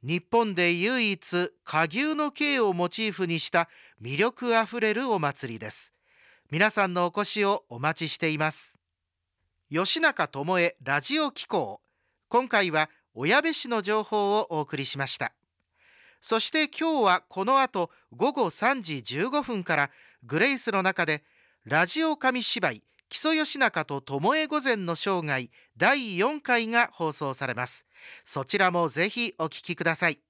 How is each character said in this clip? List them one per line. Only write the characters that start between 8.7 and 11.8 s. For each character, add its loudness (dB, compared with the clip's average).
義 0
仲 2
巴 0
ラ 0
ジ -2
オ 0
紀 -12
行。 -2